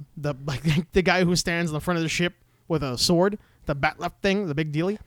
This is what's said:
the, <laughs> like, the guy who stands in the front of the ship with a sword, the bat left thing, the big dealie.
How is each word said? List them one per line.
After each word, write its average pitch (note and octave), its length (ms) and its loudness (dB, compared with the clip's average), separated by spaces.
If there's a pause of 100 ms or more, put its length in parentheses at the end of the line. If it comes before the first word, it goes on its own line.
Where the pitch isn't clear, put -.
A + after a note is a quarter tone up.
(180)
the, D3 220 -4
<laughs> C#3 60 -14
like, D3 460 -2
the F#3+ 100 2
guy F3+ 220 4
who F3 140 2
stands E3+ 340 -2
in - 20 -6
the D3 80 -2
front F3 160 -2
of E3 60 -2
the D#3 60 -2
ship F3 240 -2 (340)
with D#3 160 -2
a B2 140 -4
sword, F#3 400 4 (280)
the D3+ 100 -2
bat C#3+ 220 -2
left F3 240 -6
thing, G3 260 0
the C#3+ 80 -2
big D#3 180 -2
dealie. F3+ 340 -2